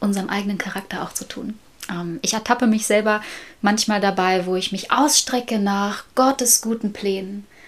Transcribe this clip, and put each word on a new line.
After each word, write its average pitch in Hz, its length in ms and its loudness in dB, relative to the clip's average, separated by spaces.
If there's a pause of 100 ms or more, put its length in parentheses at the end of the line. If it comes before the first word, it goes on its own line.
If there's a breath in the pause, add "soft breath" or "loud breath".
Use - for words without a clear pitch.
unserem 196 280 -2
eigenen 202 300 -2
Charakter 190 440 -8
auch 165 100 -8
zu - 160 -10
tun. - 300 -10 (300)
Ähm, 175 340 -6
ich - 120 -2
ertappe 240 320 0
mich 220 200 2
selber 214 360 2 (400 loud breath)
manchmal 208 380 2
dabei, 185 460 2
wo 185 100 0
ich 185 160 -2
mich - 180 -6
ausstrecke 240 680 2
nach 202 440 0 (120)
Gottes 262 440 6
guten 220 320 -2
Plänen. 196 540 -4 (220 loud breath)